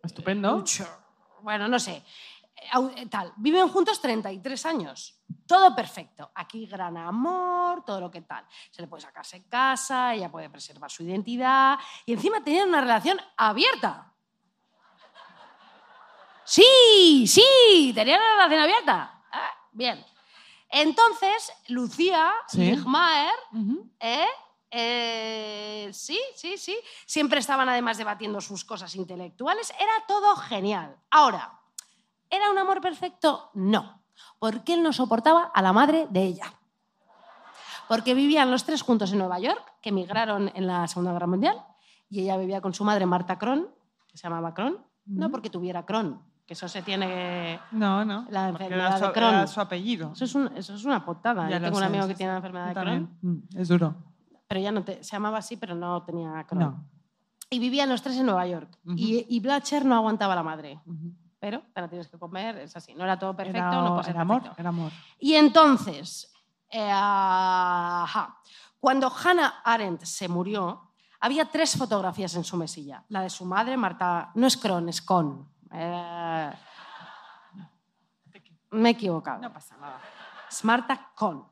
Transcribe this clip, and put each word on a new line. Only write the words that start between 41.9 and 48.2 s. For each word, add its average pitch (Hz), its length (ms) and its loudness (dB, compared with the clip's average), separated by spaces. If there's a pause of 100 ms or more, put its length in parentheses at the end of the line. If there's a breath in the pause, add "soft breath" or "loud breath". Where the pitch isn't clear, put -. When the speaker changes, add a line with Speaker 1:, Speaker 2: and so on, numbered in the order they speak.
Speaker 2:
y 202 100 -8
ella 190 160 -2
vivía 190 240 -4
con 185 140 -6
su 208 100 -6
madre, 202 220 2
Martha 180 320 -2
Krohn, 285 300 -4 (380)
que - 120 -20
se - 60 -20
llamaba 165 280 -8
Krohn, 254 260 -6 (280)
no 196 200 -4
Speaker 1:
Ujú. 285 60 -4
Speaker 2:
porque 220 160 -10
tuviera 180 380 -8
Crohn, 214 340 -4 (260)
que - 60 -18
eso 175 160 -14
se 185 140 -12
tiene 190 240 -4
que 180 540 -8 (120)
Speaker 1:
No, 208 320 0
no, 214 240 -6